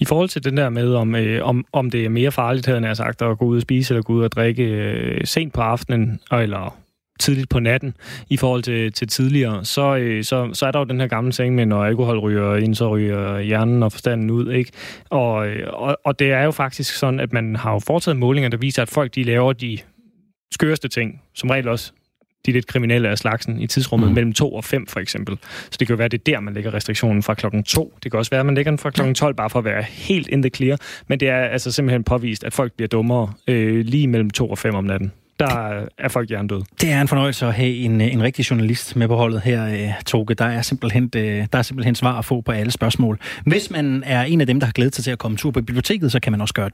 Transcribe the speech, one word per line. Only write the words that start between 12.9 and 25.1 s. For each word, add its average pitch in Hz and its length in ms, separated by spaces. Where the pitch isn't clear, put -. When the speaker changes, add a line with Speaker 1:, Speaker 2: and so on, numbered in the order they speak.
Speaker 1:
hjernen 110 440
og 107 80
forstanden 113 380
ud", 117 220
ikke? 127 200
Og, 113 380
øh, 110 260
og, 139 320
og 143 140
det 139 120
er 135 120
jo 156 80
faktisk 135 440
sådan, 131 240
at 127 140
man 110 220
har 117 160
jo 107 80
foretaget 156 380
målinger, 127 320
der 120 80
viser, 131 240
at 113 80
folk, 139 260
de 131 80
laver 123 300
de 117 240
skøreste 151 340
ting, 117 340
som 127 140
regel 127 180
også 117 240
de 139 60
lidt 123 160
kriminelle 117 420
af 107 80
slagsen, 113 440
i 113 60
tidsrummet 117 420
Speaker 2:
Mhm. 95 60
Speaker 1:
mellem 117 180
to 147 200
og 107 100
fem, 135 240
for - 120
eksempel. 101 380